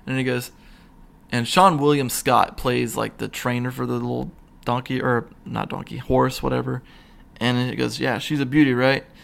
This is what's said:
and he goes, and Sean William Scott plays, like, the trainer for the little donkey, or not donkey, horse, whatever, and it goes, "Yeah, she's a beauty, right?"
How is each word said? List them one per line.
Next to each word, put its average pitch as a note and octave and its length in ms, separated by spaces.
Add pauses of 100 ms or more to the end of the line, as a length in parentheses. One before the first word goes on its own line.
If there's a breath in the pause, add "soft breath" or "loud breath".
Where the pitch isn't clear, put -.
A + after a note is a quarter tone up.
and C3 100
he C3 80
goes, B2 280 (800 loud breath)
and A#2+ 160
Sean F#3 300
William C#3+ 320
Scott - 480
plays, B2 400
like, A2 220
the A2+ 100
trainer B2 420
for B2+ 140
the B2 80
little B2 400 (320)
donkey, B2+ 380
or B2 260 (160)
not A#2 240
donkey, - 300
horse, C3 440
whatever, B2+ 400 (580 loud breath)
and B2 180 (120)
it - 60
goes, B2 240
"Yeah, B2+ 180
she's D3 220
a C3+ 60
beauty, C#3 260
right?" C3 320 (200 loud breath)